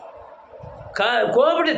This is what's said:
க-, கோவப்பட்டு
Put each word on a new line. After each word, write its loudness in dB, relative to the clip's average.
க-, 0
கோவப்பட்டு 2